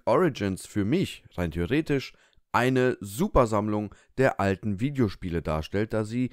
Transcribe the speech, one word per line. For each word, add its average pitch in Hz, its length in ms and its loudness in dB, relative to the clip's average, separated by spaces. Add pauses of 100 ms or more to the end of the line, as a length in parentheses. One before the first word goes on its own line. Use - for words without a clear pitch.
Origins 110 600 0
für 101 200 -2
mich, 156 480 -2
rein 87 180 -4
theoretisch, 127 640 -2 (400)
eine 127 480 2
Supersammlung 107 920 0 (240)
der 131 220 2
alten 98 400 0
Videospiele 101 640 -2
darstellt, 80 500 -2
da 110 140 -2
sie 120 280 -4